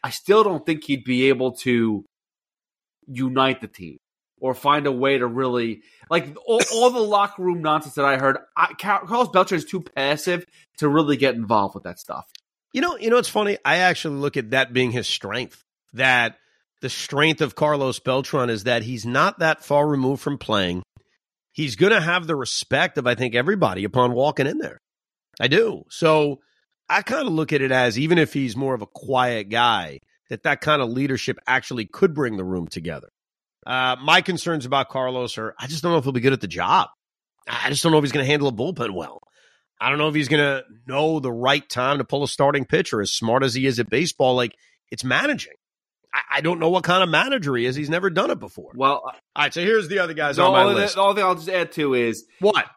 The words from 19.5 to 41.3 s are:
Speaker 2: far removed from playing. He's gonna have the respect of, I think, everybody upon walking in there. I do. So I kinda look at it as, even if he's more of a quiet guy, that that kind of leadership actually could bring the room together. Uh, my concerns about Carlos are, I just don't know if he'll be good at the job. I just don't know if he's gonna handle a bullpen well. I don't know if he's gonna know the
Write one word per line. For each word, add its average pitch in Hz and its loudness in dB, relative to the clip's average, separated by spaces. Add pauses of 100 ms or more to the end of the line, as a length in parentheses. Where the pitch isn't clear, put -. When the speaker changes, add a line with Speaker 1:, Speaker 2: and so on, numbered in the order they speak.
Speaker 2:
far 147 2
removed 139 0
from 143 -4
playing. 90 0 (720)
He's 139 -6
gonna 196 4
have 170 -2
the 156 -2
respect 139 -2
of, 131 -2
I 123 2
think, 117 -4
everybody 123 0
upon 123 2
walking 135 0
in 165 -4
there. - -8 (600)
I 123 0
do. 151 2
So 151 2 (480)
I 190 2
kinda 262 -2
look 160 0
at 143 2
it 131 0
as, 123 2
even 160 2
if 160 2
he's 131 -4
more 135 -4
of 120 -4
a 104 -14
quiet 123 -2
guy, 107 0 (320)
that 113 -10
that 143 0
kind 151 2
of 123 -2
leadership 131 -4
actually 127 -2
could 170 0
bring 127 -4
the 92 -6
room 90 -4
together. 80 -10 (580)
Uh, 127 -2
my 160 4
concerns 165 -4
about 131 0
Carlos 127 -4
are, 110 -8
I - -12
just 143 -8
don't 175 0
know 165 4
if 131 -2
he'll 135 -2
be 120 0
good 131 4
at 131 -2
the 104 -8
job. 90 0 (600)
I 120 -4
just 139 -2
don't 165 4
know 156 8
if 147 2
he's 135 -4
gonna 139 0
handle 143 2
a 127 -2
bullpen 120 -4
well. 78 -10 (640)
I 117 0
don't 139 0
know 151 2
if 151 -4
he's 147 0
gonna 143 2 (240)
know 151 0
the 131 -4